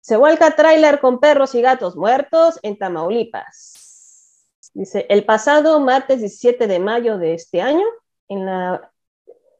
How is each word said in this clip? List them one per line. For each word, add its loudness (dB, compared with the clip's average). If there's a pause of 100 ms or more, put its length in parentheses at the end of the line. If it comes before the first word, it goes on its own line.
Se -2
vuelca 4
tráiler 4
con 0
perros 2
y 0
gatos -2
muertos 0
en -8
Tamaulipas. -10 (240)
Dice, -8
el 2
pasado 2
martes 0
diecisiete -2
de -2
mayo -4
de -4
este -6
año, -2 (440)
en -8
la, -8 (680)